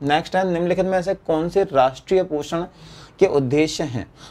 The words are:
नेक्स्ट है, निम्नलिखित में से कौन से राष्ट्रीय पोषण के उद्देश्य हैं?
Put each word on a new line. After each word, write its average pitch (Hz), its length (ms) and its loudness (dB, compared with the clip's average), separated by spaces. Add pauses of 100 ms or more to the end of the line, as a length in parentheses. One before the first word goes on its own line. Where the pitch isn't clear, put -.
नेक्स्ट 151 320 0
है, 185 180 0
निम्नलिखित 175 320 0
में 185 160 0
से 190 120 -2
कौन 165 360 -2
से 196 140 2
राष्ट्रीय 156 600 2
पोषण 165 420 -4 (540)
के 196 60 6
उद्देश्य 147 580 0
हैं? 120 280 -6 (200)